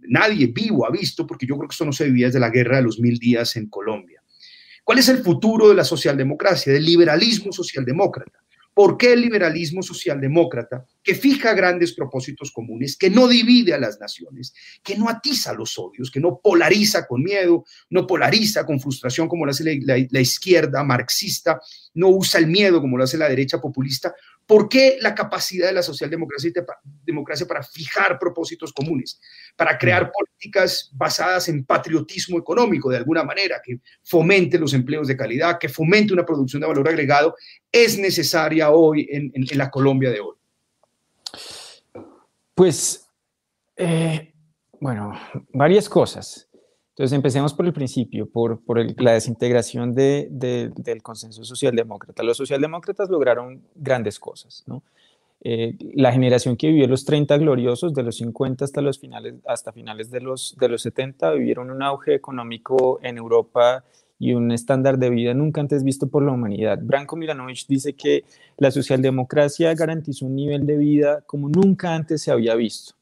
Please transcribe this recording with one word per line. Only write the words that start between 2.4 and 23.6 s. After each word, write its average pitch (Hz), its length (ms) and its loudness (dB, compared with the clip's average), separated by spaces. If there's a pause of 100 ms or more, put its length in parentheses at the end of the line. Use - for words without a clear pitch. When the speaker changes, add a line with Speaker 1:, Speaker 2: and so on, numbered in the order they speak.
Speaker 1:
Guerra 123 260 2
de 131 60 4
los 110 160 -2
Mil 120 180 2
Días 120 380 0
en 107 120 -8
Colombia. 101 540 -8 (640)
¿Cuál 233 160 2
es 262 100 6
el 254 140 4
futuro 214 460 6
de 196 60 10
la 175 80 4
socialdemocracia, 143 880 0
del 147 140 4
liberalismo 175 680 4
socialdemócrata? 143 880 -4 (340)
¿Por 196 240 6
qué 247 160 6
el 240 80 6
liberalismo 175 640 0
socialdemócrata, 143 1000 -2 (180)
que 190 100 0
fija 233 400 2
grandes 180 400 0
propósitos 135 580 -10
comunes, 123 460 -8
que 190 120 2
no 247 180 6
divide 240 460 4
a 143 40 -2
las 110 220 -4
naciones, 127 540 -16 (280)
que 196 160 -8
no 220 120 0
atiza 226 440 -4
los - 240 -10
odios, 120 320 -10
que 139 120 -6
no 170 200 0
polariza 180 640 4
con 123 160 -2
miedo, 180 440 2 (240)
no 175 180 0
polariza 202 580 0
con 143 140 -2
frustración 131 480 -4
como 165 180 -4
lo 139 60 -2
hace 147 140 -4
la, 139 320 0
la, 131 120 2
la 135 120 0
izquierda 147 600 2
marxista, 139 760 -2 (360)
no 180 140 4
usa 190 300 4
el 160 80 4
miedo 180 320 4
como 131 180 0
lo 131 60 2
hace 131 140 -2
la 156 100 2
derecha 135 320 -2
populista? 131 540 -6 (320)